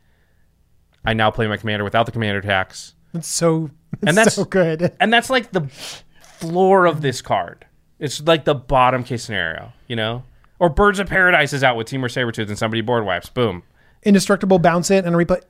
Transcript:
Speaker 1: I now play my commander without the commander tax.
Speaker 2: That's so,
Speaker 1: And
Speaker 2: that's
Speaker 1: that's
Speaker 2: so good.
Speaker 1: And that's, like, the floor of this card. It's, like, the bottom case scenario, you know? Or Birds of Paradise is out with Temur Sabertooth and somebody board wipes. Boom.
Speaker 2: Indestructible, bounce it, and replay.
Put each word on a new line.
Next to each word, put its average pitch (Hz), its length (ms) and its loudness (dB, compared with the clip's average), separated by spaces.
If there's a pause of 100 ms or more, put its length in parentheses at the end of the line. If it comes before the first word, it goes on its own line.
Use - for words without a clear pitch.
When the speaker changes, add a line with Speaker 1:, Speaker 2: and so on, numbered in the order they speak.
(1040)
Speaker 1:
I 113 80 0
now 110 180 2
play 110 160 -2
my 104 100 -2
commander 104 280 -4
without 110 220 0
the - 60 -10
commander 104 280 -4
tax. 95 540 -4 (180)
Speaker 2:
That's 165 160 -10
so, 160 420 -2 (340)
Speaker 1:
And 156 120 2
Speaker 2:
that's 226 100 6
Speaker 1:
that's - 80 4
Speaker 2:
so 202 100 -2
good. 165 540 0
Speaker 1:
And 208 140 0
that's, 233 180 0
like, 262 220 -2
the 160 160 -2 (720)
floor 180 460 4
of 156 160 0
this 131 200 -4
card. 90 440 -4 (340)
It's, 147 220 -8
like, 165 220 2
the 170 100 2
bottom 127 500 0
case 117 180 -8
scenario, 92 500 -6 (140)
you 123 80 -10
know? 113 300 -4 (340)
Or 175 100 4
Birds 202 300 2
of 190 80 -4
Paradise 175 460 2
is 135 100 -2
out 127 140 4
with 113 100 -4
Temur 131 200 -4
Sabertooth 117 420 -4
and 104 100 -8
somebody 113 220 -2
board 113 240 0
wipes. 90 240 -4
Boom. 101 340 -2 (400)
Speaker 2:
Indestructible, 196 560 4
bounce 170 320 2
it, 190 160 2
and 170 100 0
replay. 170 340 0